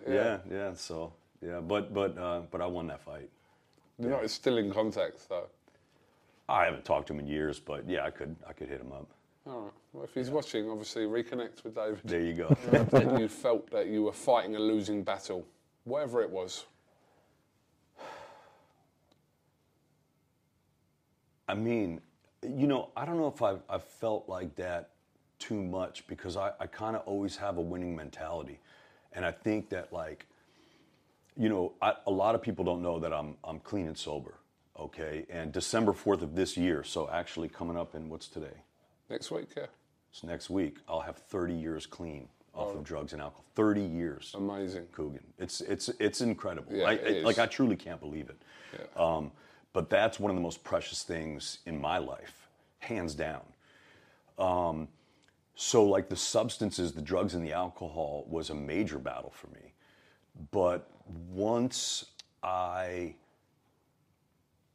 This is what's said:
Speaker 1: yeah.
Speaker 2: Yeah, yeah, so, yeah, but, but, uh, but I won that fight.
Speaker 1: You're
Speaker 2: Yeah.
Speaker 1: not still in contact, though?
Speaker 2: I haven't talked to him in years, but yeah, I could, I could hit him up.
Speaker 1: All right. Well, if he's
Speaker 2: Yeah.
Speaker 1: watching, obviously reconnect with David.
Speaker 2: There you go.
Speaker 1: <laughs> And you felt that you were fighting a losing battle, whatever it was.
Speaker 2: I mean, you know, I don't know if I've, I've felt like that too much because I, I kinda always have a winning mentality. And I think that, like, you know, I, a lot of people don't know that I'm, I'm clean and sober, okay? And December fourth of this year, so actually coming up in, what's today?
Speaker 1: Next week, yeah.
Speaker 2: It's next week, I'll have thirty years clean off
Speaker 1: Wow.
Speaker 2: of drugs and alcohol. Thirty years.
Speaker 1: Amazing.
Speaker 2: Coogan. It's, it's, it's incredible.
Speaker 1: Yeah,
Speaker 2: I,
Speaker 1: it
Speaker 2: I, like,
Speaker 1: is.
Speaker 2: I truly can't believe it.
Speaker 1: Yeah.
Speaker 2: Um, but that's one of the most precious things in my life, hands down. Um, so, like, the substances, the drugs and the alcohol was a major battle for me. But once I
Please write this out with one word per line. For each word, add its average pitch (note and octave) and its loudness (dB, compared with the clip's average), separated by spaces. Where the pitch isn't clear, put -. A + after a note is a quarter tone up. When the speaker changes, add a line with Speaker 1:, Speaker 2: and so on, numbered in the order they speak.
Speaker 1:
yeah. C3+ 2
Speaker 2:
Yeah, A#2 4
yeah, F#2+ -4
so, E2 -6
yeah, E2+ -6
but, G2+ 0
but, G2 2
uh, F2 0
but F2+ -4
I F2 2
won F2 -2
that C#2+ -8
fight. C#2+ -12
Speaker 1:
You're A#2+ 0
Speaker 2:
Yeah. C3+ 2
Speaker 1:
not A2 -2
still - 2
in G2+ 2
contact, G#2 0
though? F2+ -4
Speaker 2:
I F#2 6
haven't C2+ 2
talked D2 2
to - -6
him D2 -4
in D2 -6
years, D2 0
but D2 -6
yeah, D2+ 0
I D2+ -2
could, D2 -8
I - -14
could C2+ -10
hit C2+ -8
him B1+ -12
up. C#2 -12
Speaker 1:
All B2+ -10
right. G2+ -12
Well, C#3 -10
if - -14
he's B2+ -2
Speaker 2:
Yeah. C3+ -2
Speaker 1:
watching, A2+ 0
obviously G#2+ -4
reconnect A#2 -2
with A2+ -10
David. G#2+ -2
Speaker 2:
There F2 0
you E2+ 2
go. E2 6
Speaker 1:
<laughs> A#2+ 8
And B2 6
you A2 2
felt A#2 0
that G#2 2
you G#2+ 2
were G#2 2
fighting A2 2
a - -2
losing G#2+ 2
battle, G2 -4
whatever B2 2
it G#2 0
was. F#2 -6
Speaker 2:
I G2 0
mean, G#2 0
you C3+ 2
know, C3+ 2
I A#2+ -4
don't E3+ -2
know D#3+ 2
if - -6
I've, G2 2
I've F#2+ -2
felt - -2
like F2+ -6
that F2 -4
too G#2+ -4
much F#2 -4
because F2+ -8
I, G2 0
I G2 -4
kinda A2 -4
always G2+ -2
have G2+ -2
a E2+ -2
winning F2 -4
mentality. D#2 -8
And F2+ -4
I E2+ 2
think G#2+ -2
that, F2+ -6
like, D#2+ -8
you A2 4
know, F#2 2
I, G#2 4
a G#2 2
lot G2 4
of A2+ 2
people F#2+ -2
don't F2 2
know E2+ 0
that D#2+ -2
I'm, D2+ -6
I'm D#2+ -8
clean G2 -4
and D2+ -6
sober, D2+ -8
okay? D#2 -8
And E2 -6
December G#2 4
fourth G2 4
of D#2+ -4
this F#2 2
year, E2+ 2
so D#2+ -2
actually E2 -4
coming E2+ -6
up E2 -6
in, D#2+ -8
what's D#2 -12
today? - -12
Speaker 1:
Next - -8
week, - -4
yeah. C#3+ -6
Speaker 2:
It's - -18
next E2+ -6
week, F2 0
I'll E2 -2
have D#2+ -8
thirty F2 -2
years D#2+ -4
clean D2+ -10
off D2+ -4
Speaker 1:
Wow. G2+ -8
Speaker 2:
of D2+ -10
drugs D2 -6
and D2 -8
alcohol. D2 -12
Thirty G#2+ 6
years. E2 -4
Speaker 1:
Amazing. G2 -4
Speaker 2:
Coogan. D2 -6
It's, - -6
it's, - -2
it's G#2 4
incredible. G2 0
Speaker 1:
Yeah, G2 4
Speaker 2:
I, G#2+ 8
Speaker 1:
it G2+ 2
Speaker 2:
I, - 4
like, A2+ 6
Speaker 1:
is. - 4
Speaker 2:
I A#2 6
truly A2+ 4
can't E2+ -10
believe D2+ -8
it. - -16
Speaker 1:
Yeah. - -2
Speaker 2:
Um, D#2+ 4
but E2+ 2
that's G#2 6
one G2+ 2
of F#2+ 2
the F2 0
most E2 -4
precious - -2
things D#2+ -6
in D#2+ -4
my E2 0
life, - -8
hands F2 -4
down. D2+ -4
Um, F2 2
so, - 8
like, G2 6
the F#2 -4
substances, G#2+ 0
the D#2 -8
drugs F2+ 0
and E2+ -2
the D2+ -4
alcohol D#2+ -4
was D#2+ -2
a D#2 -4
major D2+ -2
battle B1 -6
for - -20
me. - -20
But F2+ 4
once A2+ 0
I F2+ -2